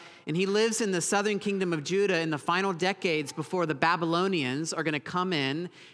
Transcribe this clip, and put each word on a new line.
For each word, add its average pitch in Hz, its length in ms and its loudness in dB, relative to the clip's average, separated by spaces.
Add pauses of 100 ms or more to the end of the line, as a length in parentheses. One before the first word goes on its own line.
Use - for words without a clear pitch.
(280)
And 151 80 -2
he 190 100 0
lives 214 360 2
in 202 100 0
the 175 100 0
southern 202 380 2
kingdom 190 320 -2
of 151 140 -2
Judah 190 340 2
in 160 100 0
the 151 80 0
final 185 360 0
decades 170 580 0
before 170 340 -2
the 156 80 2
Babylonians 165 1000 0
are 160 100 -2
gonna 151 160 0
come 180 320 -2
in, 151 380 0 (240)